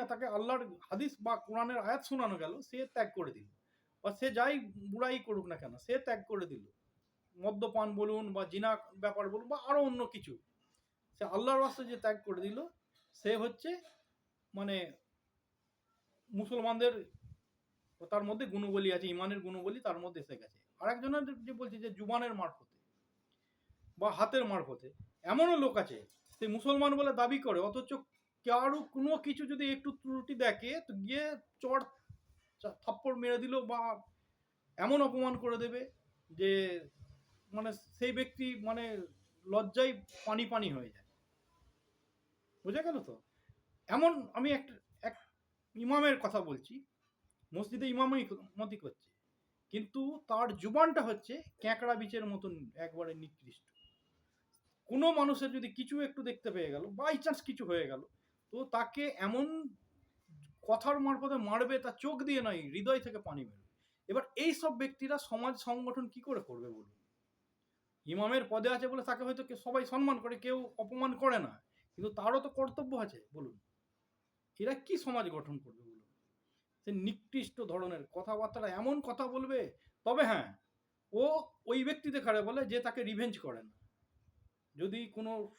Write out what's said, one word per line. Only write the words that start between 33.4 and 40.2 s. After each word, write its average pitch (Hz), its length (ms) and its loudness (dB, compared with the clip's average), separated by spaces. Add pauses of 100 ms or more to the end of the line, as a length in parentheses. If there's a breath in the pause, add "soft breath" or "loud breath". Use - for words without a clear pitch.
বা 226 460 -4 (680)
এমন 262 240 6
অপমান 254 360 2
করে 233 200 0
দেবে 240 340 -4 (380)
যে 185 500 2 (720)
মানে 220 200 -4
সেই - 380 -2
ব্যক্তি 254 440 -2
মানে 220 420 -4 (480)
লজ্জায় 214 580 4 (220)